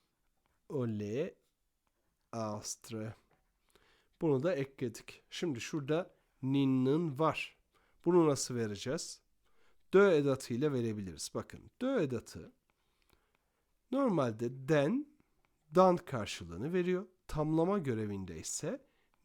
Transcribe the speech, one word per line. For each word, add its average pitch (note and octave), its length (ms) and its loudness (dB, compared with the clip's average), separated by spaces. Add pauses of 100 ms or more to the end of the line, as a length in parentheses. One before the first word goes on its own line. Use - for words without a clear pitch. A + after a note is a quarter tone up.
(680)
Oléastre. A#2 640 -4 (2750)
Bunu C#3 220 2
da F3+ 120 2
ekledik. - 760 -6
Şimdi C#3+ 300 -4
şurada D3+ 540 -4 (280)
ninnin C3+ 760 2
var. - 380 -2 (480)
Bunu F3 240 6
nasıl C3 260 0
vereceğiz? A#2 680 -6 (760)
De F#3+ 220 8
edatıyla C#3 560 0
verebiliriz. G#2+ 640 -4
Bakın G#2+ 360 -10 (120)
de B3+ 200 0
edatı A#2 500 -6 (1400)
Normalde C3+ 760 0
den, D#3+ 380 2 (680)
dan F3+ 220 8
karşılığını A2+ 760 -6
veriyor. F3+ 340 -2 (200)
Tamlama D#3+ 520 0
görevinde G#2 600 -4
ise - 480 -8 (380)